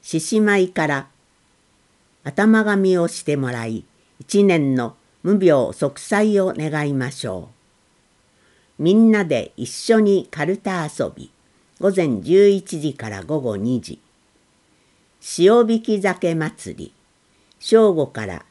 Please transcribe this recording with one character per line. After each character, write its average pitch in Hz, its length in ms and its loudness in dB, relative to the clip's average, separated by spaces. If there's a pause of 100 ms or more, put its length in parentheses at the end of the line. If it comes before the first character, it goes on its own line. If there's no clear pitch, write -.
獅 - 180 -4
子 214 200 -2
舞 202 280 2
か 170 180 -2
ら 139 220 -4 (1120)
頭 220 400 2
髪 196 340 2
を 170 120 0
し - 160 -10
て 147 120 -2
も 131 140 -4
ら 117 160 -8
い、 113 180 -8 (360)
一 202 240 2
年 151 320 2
の 117 180 -4 (300)
無 190 200 0
病 143 300 4
息 - 260 -4
災 208 380 0
を 190 180 0
願 151 320 -4
い 143 60 -4
ま 127 160 -4
し - 160 -12
ょ 92 220 -10 (1300)
う。 147 60 -6
み 175 80 4
ん 226 180 6
な 208 140 2
で 135 320 -2
一 123 120 -8
緒 - 300 0
に 202 320 2
カ 147 160 -6
ル 190 120 -2
タ 185 280 -6
遊 120 260 -6
び。 - 200 -20 (480)
午 196 140 2
前 147 260 0
十 190 300 4
一 180 300 -4
時 143 140 -6
か 110 160 -12
ら 98 140 -10
午 151 160 -4
後 113 160 -4
二 117 240 -2
時。 82 180 -16 (1400)
塩 214 300 4
引 226 140 0
き 214 180 -2
酒 180 360 -2
祭 156 400 -8
り。 - 160 -16 (680)
正 220 360 4
午 151 120 -2
か 107 200 -10
ら 90 240 -12